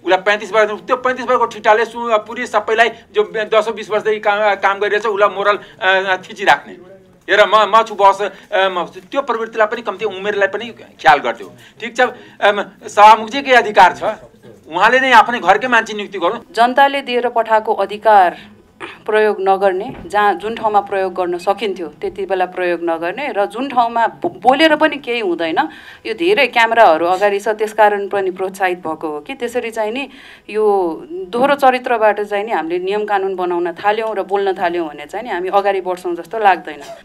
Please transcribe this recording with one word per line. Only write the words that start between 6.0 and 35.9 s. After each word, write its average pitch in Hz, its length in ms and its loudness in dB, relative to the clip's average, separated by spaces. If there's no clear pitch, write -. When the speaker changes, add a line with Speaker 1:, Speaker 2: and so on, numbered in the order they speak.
Speaker 1:
थिचिराख्ने। 185 560 0
"हेर, 208 160 6
म, 202 300 2
म 226 60 6
छु 220 120 -4
बस", 196 280 4
अ, 196 460 -2
म 180 260 -4
छु। 190 60 -18
त्यो 269 220 -6
प्रवृत्तिलाई 226 440 -2
पनि 233 160 -6
कम्ती 208 220 -8
उमेरलाई 196 440 -2
पनि 214 200 -8
ख्याल 151 180 4
गर्थ्यो। 113 340 -6
ठिक 226 160 -10
छ, - 40 0
अम, 208 640 0
सभामुखजीकै 220 640 6
अधिकार 208 440 6
छ, 127 60 -10
उहाँले 208 320 2
नै 262 120 2
आफ्नै 226 280 6
घरकै 202 280 2
मान्छे 220 260 0
नियुक्ति 202 240 -10
गर्नु। 190 220 -2
Speaker 2:
जनताले 269 500 2
दिएर 247 260 -2
पठाएको 220 440 0
अधिकार 202 680 2
प्रयोग 214 580 0
नगर्ने, 190 560 0
जहाँ, 202 280 2
जुन 208 200 -8
ठाउँमा 214 260 0
प्रयोग 190 340 -4
गर्न 175 240 -4
सकिन्थ्यो, 190 500 -4
त्यति 190 380 -8
बेला 185 200 -2
प्रयोग 175 360 -4
नगर्ने 170 500 -4
र 196 140 0
जुन 240 220 -8
ठाउँमा 233 380 0
बो-, - 360 -8
बोलेर 302 340 4
पनि 302 200 0
केही 240 240 -6
हुँदैन, 170 380 -2
यो 220 80 -6
धेरै 214 320 2
क्यामेराहरू 226 600 4
अगाडि 202 340 0
छ, 214 80 -6
त्यसकारण 214 600 0
पनि 196 220 -2
प्रोत्साहित 185 480 -4
भएको 160 300 -8
हो 151 120 -8
कि 202 140 -12
त्यसरी 233 360 -6
चाहिँ 220 220 -6
नि 262 160 -8
यो 214 140 -2
दोहोरो 285 440 0
चरित्रबाट 247 680 2
चाहिँ 202 240 -4
नि 226 80 -6
हामीले 165 260 -4
नियम 196 260 -4
कानुन 196 320 -2
बनाउन 175 360 -2
थाल्यौँ 214 420 -2
र 196 80 -4
बोल्न 196 300 -2
थाल्यौँ 175 360 -4
भने 147 180 -14
चाहिँ 208 200 -10
नि 233 60 -8
हामी 180 160 -4
अगाडि 196 320 0
बढ्छौँ 180 340 -6